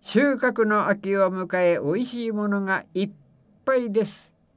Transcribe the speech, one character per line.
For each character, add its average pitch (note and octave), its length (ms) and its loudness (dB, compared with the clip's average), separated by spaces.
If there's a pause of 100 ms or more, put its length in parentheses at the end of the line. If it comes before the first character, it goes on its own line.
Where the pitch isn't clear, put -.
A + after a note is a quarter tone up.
収 C#4 320 2
穫 A#3 320 0
の G#3 220 0
秋 G3 280 -2
を F#3+ 160 2
迎 F#3 300 -4
え、 F3 180 4
お D3 160 -2
い B3 100 -2
し A#3+ 200 -8
い A3+ 60 -2
も G#3 160 -4
の G3+ 140 0
が F#3+ 320 -2
い F#3+ 120 0
っ G3+ 60 -12 (540)
ぱ C4 120 4
い A#3+ 140 0
で G#3 140 2
す。 - 300 -18 (220)